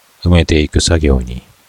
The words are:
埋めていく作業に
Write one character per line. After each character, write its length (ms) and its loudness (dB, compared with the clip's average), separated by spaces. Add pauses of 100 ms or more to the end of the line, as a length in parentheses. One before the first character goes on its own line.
(220)
埋 80 0
め 160 4
て 140 2
い 100 -2
く 100 -2
作 180 0
業 220 2
に 220 -10 (260)